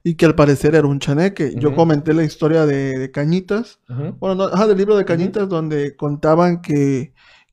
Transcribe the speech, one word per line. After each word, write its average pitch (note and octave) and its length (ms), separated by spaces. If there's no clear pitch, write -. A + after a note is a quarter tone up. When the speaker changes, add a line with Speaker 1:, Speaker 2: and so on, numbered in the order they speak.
Speaker 1:
Y E3+ 120
que E3+ 100
al D#3 100
parecer D3 400
era D3 120
un C#3 140
chaneque. D#3 560
Yo C3+ 140
Speaker 2:
Ujú. C3+ 60
Speaker 1:
comenté D#3 380
la E3 100
historia D#3 400
de, C#3 340
de C3+ 120
Cañitas. F#3 720
Speaker 2:
Ujú. C#3 280
Speaker 1:
Bueno, F#3+ 180
no, F#3+ 80
ajá, F#3+ 220
del G3+ 120
libro G3+ 180
de F#3+ 60
Speaker 2:
Ujú. F#3+ 60
Speaker 1:
Cañitas, F#3 420
donde D3+ 460
contaban D#3+ 640
que, C#3 500